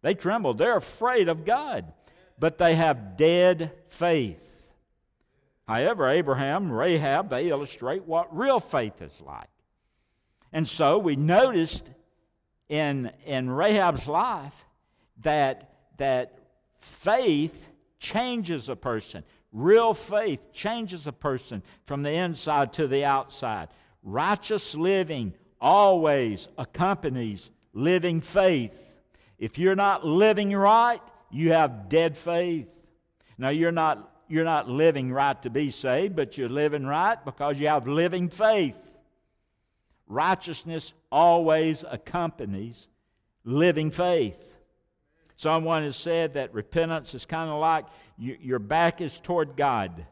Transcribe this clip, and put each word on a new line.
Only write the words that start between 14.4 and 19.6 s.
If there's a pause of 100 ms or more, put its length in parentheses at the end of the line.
that, (240)
that (380)
faith (320)
changes
a
person. (260)
Real